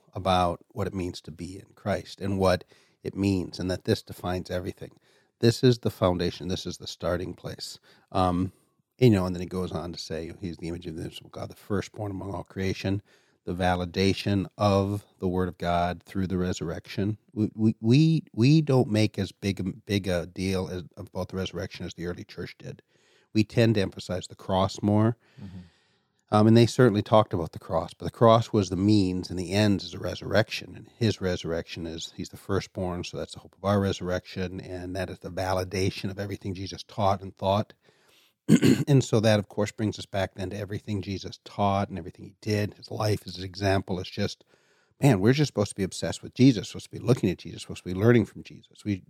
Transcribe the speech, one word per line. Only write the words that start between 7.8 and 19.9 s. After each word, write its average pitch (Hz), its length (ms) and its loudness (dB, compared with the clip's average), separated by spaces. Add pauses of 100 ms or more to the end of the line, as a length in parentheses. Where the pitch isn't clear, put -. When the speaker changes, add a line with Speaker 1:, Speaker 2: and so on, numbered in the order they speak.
Speaker 1:
Um, 92 400 0 (480)
you 123 100 8
know, 95 160 6
and 92 100 -2
then 87 60 -6
he 90 60 -8
goes 90 240 -6
on 85 220 -6
to 78 60 -14
say, 82 400 -8
"He's 85 180 -8
the 87 100 -10
image 85 180 -8
of 82 100 -10
the 85 80 -10
invisible - 280 -14
God, - 180 -12
the - 60 -18
firstborn 101 560 -6
among 95 240 -8
all 87 80 -8
creation," 95 580 -2 (440)
the 87 100 -6
validation 92 920 0 (140)
of 101 440 2 (160)
the 95 80 -2
word 92 220 0
of 85 80 -12
God 87 460 -2
through 95 240 -2
the 92 100 -2
resurrection. 90 800 -4 (160)
We, 107 220 0
we, 110 260 2
we, 151 420 6 (100)
we 143 280 6
don't 131 300 2
make 107 260 2
as 95 140 -4
big 98 280 -4
a, 98 40 -4
big 98 440 -2